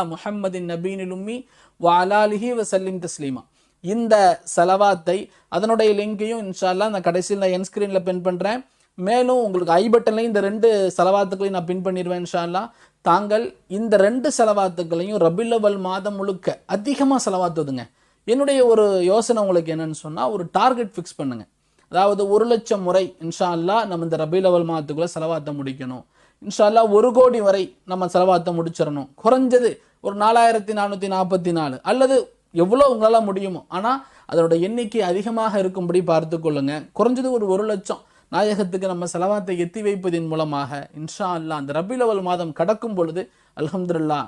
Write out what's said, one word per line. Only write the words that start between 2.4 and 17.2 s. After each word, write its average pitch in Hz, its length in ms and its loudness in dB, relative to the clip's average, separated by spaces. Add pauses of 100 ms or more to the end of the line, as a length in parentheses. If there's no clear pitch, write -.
வ 214 120 -2
சல்லிம் 190 340 -2
தஸ்லீமா. 139 380 -8 (420)
இந்த 220 300 2 (400)
செலவாத்தை, 185 600 2 (320)
அதனுடைய 220 500 2
லிங்கையும் 214 440 -4
இன்ஷா 190 280 -4
அல்லாஹ் 202 240 -2
நான் 180 120 -2
கடைசியில் 185 360 0
நான் 185 140 0
என் 185 120 -4
ஸ்கிரீன்ல 196 340 -2
பின் 180 220 -4
பண்றேன். 190 360 -2 (380)
மேலும் 247 440 2
உங்களுக்கு 180 320 0
ஐ 190 160 4
பட்டன்லையும் 226 420 2
இந்த 208 160 2
ரெண்டு 214 200 2 (260)
செலவாத்துக்களையும் 190 640 0
நான் 170 120 -8
பின் 180 160 -4
பண்ணிடுவேன் 180 360 -4
இன்ஷா 175 240 -4
அல்லாஹ். 185 200 -4 (380)
தாங்கள் 208 400 2 (320)
இந்த 214 180 0 (120)
ரெண்டு 247 220 0 (100)
செலவாத்துக்களையும் 190 880 0
ரபியுல் 233 300 0
அவ்வல் 208 300 0
மாதம் 196 320 -4
முழுக்க 196 400 -6 (160)
அதிகமா 269 500 0